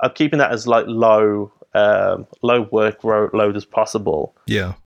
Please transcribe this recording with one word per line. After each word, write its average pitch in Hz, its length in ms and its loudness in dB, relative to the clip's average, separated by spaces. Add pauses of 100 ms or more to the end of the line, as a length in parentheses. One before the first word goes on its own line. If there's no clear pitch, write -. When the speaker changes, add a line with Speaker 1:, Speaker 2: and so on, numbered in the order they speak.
Speaker 1:
I'm 127 100 -2
keeping 151 280 -2
that 139 120 2
as, 110 160 -6
like, 113 200 2
low, 107 640 2 (240)
um, 98 500 0 (160)
low 120 200 2 (100)
work 107 320 -2
ro-, 107 300 0
load 104 240 0
as 98 80 -12
possible. 95 680 -4 (120)
Speaker 2:
Yeah. 95 260 -4 (160)